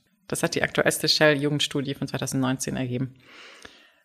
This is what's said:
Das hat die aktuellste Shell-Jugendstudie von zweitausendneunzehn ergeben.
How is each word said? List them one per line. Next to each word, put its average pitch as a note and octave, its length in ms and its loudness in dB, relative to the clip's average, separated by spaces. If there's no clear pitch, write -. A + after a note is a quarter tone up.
Das - 160 -4
hat E3+ 120 -2
die - 80 2
aktuellste - 440 0
Shell-Jugendstudie D3 880 2
von C#3 120 -6
zweitausendneunzehn C3 720 -2
ergeben. B2+ 380 -4